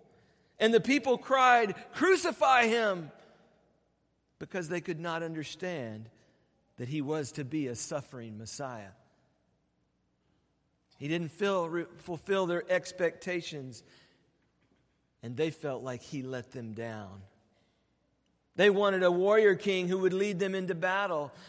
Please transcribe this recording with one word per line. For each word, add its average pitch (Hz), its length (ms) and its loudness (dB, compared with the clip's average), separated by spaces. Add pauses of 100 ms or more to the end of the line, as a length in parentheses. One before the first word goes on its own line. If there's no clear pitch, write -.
(580)
And 226 140 4
the 226 80 8
people 269 380 2
cried, 247 560 6 (180)
"Crucify 277 760 4
him," 202 440 0 (1300)
because 156 320 -8
they 175 100 -2
could 165 200 -8
not 165 220 -4
understand 147 840 -8 (720)
that 123 100 -8
he 151 140 -4
was 147 300 -4
to 147 120 -8
be 143 220 -4
a 123 80 -6
suffering 117 640 -10
Messiah. 110 540 -12 (2000)
He 139 120 -10
didn't 165 240 -2
fill, 190 360 0
re-, 165 180 -4 (120)
fulfill 185 480 -2
their 170 240 -2
expectations, 165 1120 -4 (1400)
and 120 140 -12
they 156 140 0
felt 131 320 -8
like 123 200 -10
he 139 200 -10
let 127 300 -8
them 113 200 -10
down. 104 500 -12 (1300)
They 196 120 6
wanted 196 340 2
a 180 80 6
warrior 202 440 6
king 185 340 -2
who 190 120 0
would 185 120 2
lead 196 260 -2
them 190 160 -2
into 185 200 -4
battle, 180 580 -2 (160)